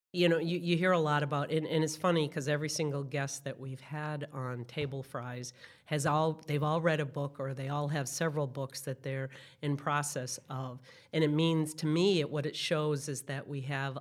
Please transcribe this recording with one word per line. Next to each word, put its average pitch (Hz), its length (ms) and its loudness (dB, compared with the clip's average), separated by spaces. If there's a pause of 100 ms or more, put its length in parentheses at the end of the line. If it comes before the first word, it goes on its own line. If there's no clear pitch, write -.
(140)
you 175 160 6
know, 165 80 6
you, 170 220 0
you 170 180 2
hear 185 160 4
a 170 60 6
lot 147 240 4
about, 143 280 -2
and, 160 160 2
and 160 160 2
it's 156 140 -2
funny 170 320 4
'cause 143 180 -4
every 151 220 0
single 143 340 -2
guest 139 400 -4
that 135 160 -6
we've 131 220 -8
had 151 500 -6
on 127 340 -6
Table 135 380 -4
Fries 123 480 -8 (340)
has 147 200 0
all, 156 420 2
they've 147 160 0
all 156 180 2
read 160 200 4
a 147 40 0
book 143 340 -4
or 135 140 -4
they 135 160 -6
all 147 200 0
have 143 200 0
several 151 380 0
books 131 340 -6
that 131 220 -6
they're 135 260 -4 (320)
in 147 160 0
process 143 600 -2 (120)
of. 131 300 -6 (340)
And 160 100 4
it 151 60 6
means 156 460 4
to - 120 -4
me, 175 340 4
it, 143 80 0
what 143 160 -2
it 151 120 -4
shows 151 520 0
is 131 140 -6
that 139 240 -8
we 143 140 -6
have 135 400 -4